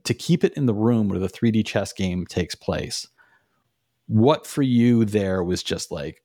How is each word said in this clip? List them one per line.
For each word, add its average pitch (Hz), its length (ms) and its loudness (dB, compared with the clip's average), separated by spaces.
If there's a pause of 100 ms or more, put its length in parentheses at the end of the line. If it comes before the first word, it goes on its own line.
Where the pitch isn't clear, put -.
to 120 100 0
keep - 300 0
it - 100 0
in 143 120 -2
the 110 80 2
room 110 340 2
where 95 100 -2
the 92 100 -4
three - 220 0
D 110 120 2
chess 101 300 -4
game 90 340 -4
takes - 280 -6
place, - 520 -8 (1000)
what 123 400 2
for - 160 -2
you 120 420 4
there 98 380 0
was 90 200 -2
just - 280 -8
like, 80 340 -10